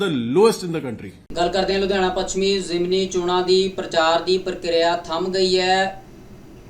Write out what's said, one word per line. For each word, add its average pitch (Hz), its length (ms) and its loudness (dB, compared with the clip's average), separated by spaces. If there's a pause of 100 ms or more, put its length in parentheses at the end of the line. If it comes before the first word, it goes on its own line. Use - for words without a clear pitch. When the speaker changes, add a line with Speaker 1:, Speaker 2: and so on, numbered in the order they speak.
Speaker 1:
the 135 360 0
lowest 208 280 4
in 165 100 -4
the 139 100 -6
country। 104 480 -12
Speaker 2:
गल 170 160 0
करते 185 240 0
हैं 196 60 0
लुधियाना 190 300 0
पश्चिमी 190 500 0
जिमनी 180 460 0
चोणां 180 380 0
दी, 190 260 4
प्रचार 165 540 0
दी 185 140 2
प्रक्रिया 170 760 0
थम 175 160 -2
गई 185 260 2
है। 185 560 0 (600)